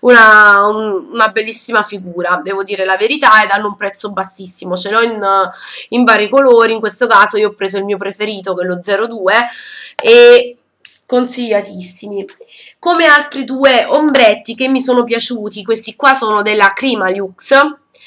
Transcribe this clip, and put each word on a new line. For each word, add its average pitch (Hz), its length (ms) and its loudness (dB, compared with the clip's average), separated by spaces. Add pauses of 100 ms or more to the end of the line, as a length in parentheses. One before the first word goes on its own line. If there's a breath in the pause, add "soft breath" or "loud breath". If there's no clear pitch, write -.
una, 214 680 6
un, 214 460 -4
una 220 160 0
bellissima 220 560 -4
figura, 180 580 -6
devo 196 220 -6
dire 190 200 -6
la 190 120 0
verità, 220 480 2
ed 202 80 -4
hanno 208 160 -2
un 202 80 -12
prezzo 202 340 -8
bassissimo. 185 680 -8
Ce 185 140 -6
l'ho 226 120 0
in, 226 180 -2 (680 loud breath)
in 247 120 0
vari 214 260 2
colori, 240 440 4
in 220 80 -6
questo 220 260 -4
caso 208 300 2
io 208 140 0
ho 208 40 -14
preso 196 240 -6
il 196 60 -6
mio 202 140 -6
preferito, 196 560 -8
che 180 100 -6
è - 20 -6
lo 180 160 -6
zero 202 240 -2
due, 208 280 -2 (680 loud breath)
e 240 540 6 (540)
consigliatissimi. 202 1120 -6 (540 soft breath)
Come 339 280 0
altri 294 360 0
due 262 420 2
ombretti 262 680 0
che 262 140 -4
mi 262 120 0
sono 254 220 0
piaciuti, 220 640 -6
questi 220 320 -4
qua 269 180 2
sono 220 260 -2
della 208 280 2
Crimalux, 196 840 -4 (540 loud breath)